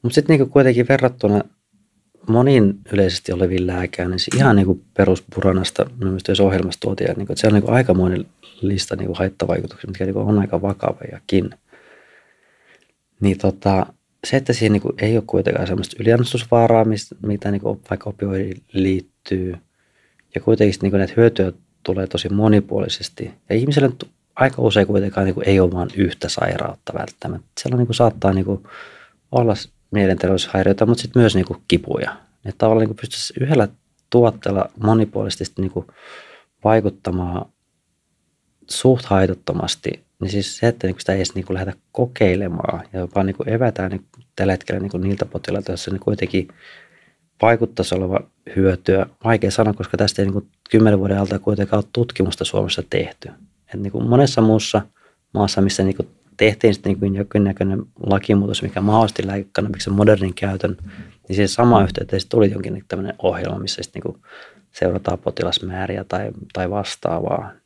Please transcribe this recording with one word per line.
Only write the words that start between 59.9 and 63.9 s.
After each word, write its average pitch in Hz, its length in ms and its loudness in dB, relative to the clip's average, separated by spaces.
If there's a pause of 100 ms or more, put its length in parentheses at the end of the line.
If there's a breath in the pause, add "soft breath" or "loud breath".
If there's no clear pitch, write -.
modernin 98 400 4
käytön, 95 440 -4 (500 loud breath)
niin 95 80 -4
siihen 101 140 2
samaan 120 340 4
yhteyteen - 360 -4
sit - 100 -12
tuli 101 220 4
jonkin 101 360 -8
tämmönen 95 320 -8
ohjelma, 95 400 -4
missä 101 240 -8
sit - 100 -16